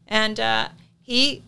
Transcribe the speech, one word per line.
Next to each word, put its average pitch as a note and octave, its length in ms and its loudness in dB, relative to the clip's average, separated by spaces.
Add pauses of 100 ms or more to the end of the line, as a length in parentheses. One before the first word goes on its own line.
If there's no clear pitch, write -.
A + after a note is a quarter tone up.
and, G#3+ 320 0
uh, A3 300 0 (320)
he C4 460 0